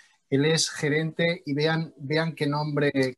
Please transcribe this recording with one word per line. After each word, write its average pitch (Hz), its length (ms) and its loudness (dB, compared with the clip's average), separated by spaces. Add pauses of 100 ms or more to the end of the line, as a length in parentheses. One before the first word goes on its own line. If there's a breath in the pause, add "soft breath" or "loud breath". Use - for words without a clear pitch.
(300 loud breath)
él 139 160 4
es 160 240 2
gerente, 160 760 -2
y 143 80 -4
vean, 160 440 0
vean 151 360 -2
qué 147 140 -2
nombre, 147 440 0 (260)